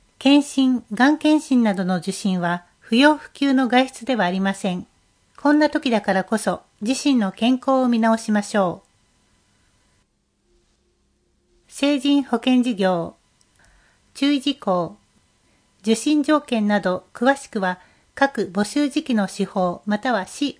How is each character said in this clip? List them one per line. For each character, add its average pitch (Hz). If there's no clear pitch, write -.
検 285
診、 262
が 247
ん 302
検 302
診 247
な 214
ど 185
の 180
受 175
診 185
は 175
不 -
要 294
不 -
急 277
の 262
外 254
出 -
で 262
は 208
あ 175
り 190
ま 196
せ 190
ん。 180
こ -
ん 294
な 302
時 294
だ 220
か 196
ら 185
こ 220
そ、 185
自 220
身 277
の 202
健 247
康 269
を 262
見 240
直 226
し 220
ま 208
し -
ょ 180
う。 -
成 285
人 285
保 247
険 254
事 240
業。 180
注 277
意 285
事 277
項。 185
受 220
診 294
条 302
件 220
な 208
ど 185
詳 269
し -
く -
は 185
各 247
募 202
集 294
時 302
期 262
の 202
手 -
法 180
ま 208
た 254
は 190
市 -